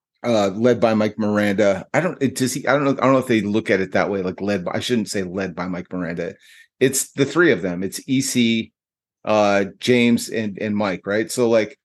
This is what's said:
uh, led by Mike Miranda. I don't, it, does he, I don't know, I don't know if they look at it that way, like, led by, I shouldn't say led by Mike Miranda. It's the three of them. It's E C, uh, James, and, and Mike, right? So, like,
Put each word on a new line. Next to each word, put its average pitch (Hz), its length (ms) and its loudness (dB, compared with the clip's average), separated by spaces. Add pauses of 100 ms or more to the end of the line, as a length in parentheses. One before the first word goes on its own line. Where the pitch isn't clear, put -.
(240)
uh, 110 240 2
led 117 320 2
by 113 140 4
Mike 107 220 0
Miranda. 104 800 0
I 139 60 0
don't, 170 200 -4
it, 135 140 0
does 127 200 -2
he, 147 120 -8
I 117 60 2
don't 143 120 2
know, 139 60 2
I 135 140 0
don't 131 80 4
know 131 80 4
if 127 80 -4
they 113 120 4
look 104 300 0
at 98 80 4
it 92 140 -4
that 92 180 0
way, 98 120 -2
like, 92 180 -6
led 98 240 -2
by, - 100 -6
I 107 60 -4
shouldn't 113 280 -2
say 101 140 -4
led 92 320 -6
by 87 140 -8
Mike 90 240 -10
Miranda. 85 420 -6 (460)
It's - 320 0
the 139 120 0
three 156 280 4
of 90 100 0
them. 90 220 -4
It's 95 240 -8
E 131 120 0
C, 117 520 0 (520)
uh, 101 420 2 (120)
James, 120 500 2
and, 104 320 -6
and 107 160 -4
Mike, 98 300 -4
right? 110 240 -2
So, 120 180 0
like, 110 360 0